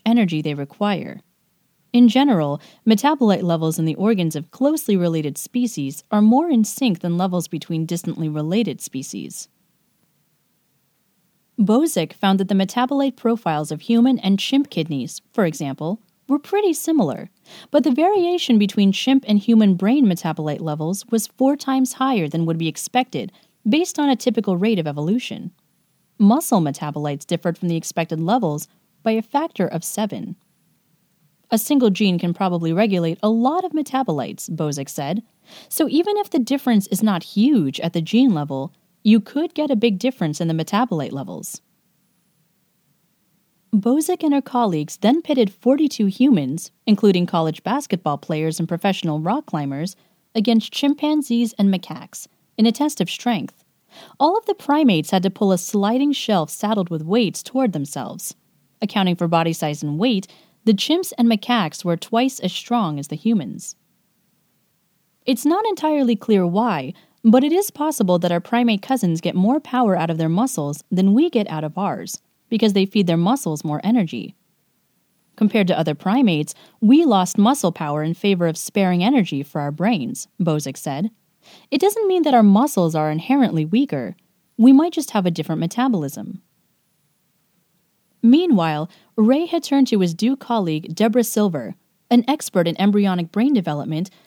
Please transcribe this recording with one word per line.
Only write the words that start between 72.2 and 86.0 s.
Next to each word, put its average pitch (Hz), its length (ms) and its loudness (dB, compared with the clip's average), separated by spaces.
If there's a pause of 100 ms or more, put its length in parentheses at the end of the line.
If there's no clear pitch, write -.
because 214 260 2
they 196 120 2
feed 196 220 0
their 165 100 2
muscles 175 460 -2
more 151 200 -4
energy. 170 520 -2 (1000)
"Compared 208 320 2
to 170 100 2
other 156 180 0
primates, 185 580 0 (260)
we 277 260 6
lost 190 320 2
muscle 208 340 4
power 151 320 -4
in 160 100 -2
favor 180 340 0
of 160 100 -2
sparing 180 460 0
energy 202 380 2
for 147 200 -6
our 143 100 -4
brains," 151 560 -4 (120)
Bozic 151 380 -2
said. 151 340 -6 (600)
"It 302 100 0
doesn't 403 260 0
mean 370 160 2
that 285 100 2
our 233 100 8
muscles 202 500 4
are 156 160 0
inherently 160 560 0
weaker. 160 500 -2 (420)
We 254 160 8
might 320 200 4
just - 180 -6
have 196 140 0
a 180 60 0
different 160 300 -4
metabolism." 170 800 -4 (1800)